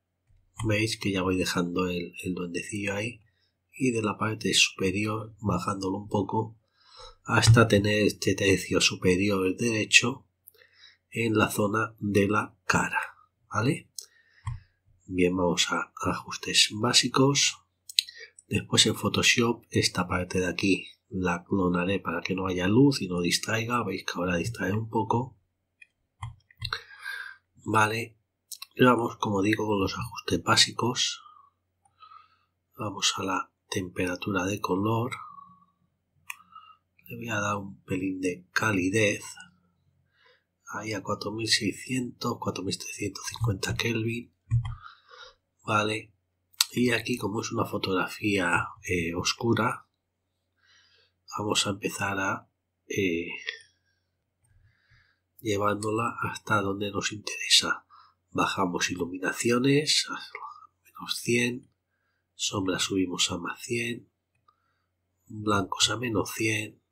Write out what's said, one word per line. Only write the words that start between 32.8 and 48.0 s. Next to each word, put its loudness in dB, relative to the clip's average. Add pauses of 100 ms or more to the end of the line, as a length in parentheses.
a -6
la -4 (180)
temperatura -2
de -2
color. 0 (1900)
Le -14
voy -10
a -2
dar -2
un -10
pelín -4
de -4
calidez. 2 (1500)
Ahí -6
a -6
cuatro -4
mil -6
seiscientos, -2
cuatro -6
mil -4
trescientos -10
cincuenta -2
Kelvin. -4 (1300)
Vale. -2 (600)
Y 2
aquí, 0
como -4
es -8
una 0
fotografía, 0 (180)